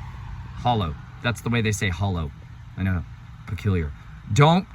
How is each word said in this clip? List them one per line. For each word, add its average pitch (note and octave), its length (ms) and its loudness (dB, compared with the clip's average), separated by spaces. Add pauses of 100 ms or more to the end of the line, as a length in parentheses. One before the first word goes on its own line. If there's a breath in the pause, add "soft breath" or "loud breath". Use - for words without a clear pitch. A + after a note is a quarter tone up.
(560)
Hollow. G#2 380 2 (280)
That's A#2 180 0
the - 80 -8
way A#2 140 4
they A2 100 4
say G#2 160 0
hollow. F2 420 0 (460)
I - 60 -6
know. F#2 220 2 (420)
Peculiar. E2+ 460 0 (400 loud breath)
Don't D#3 420 8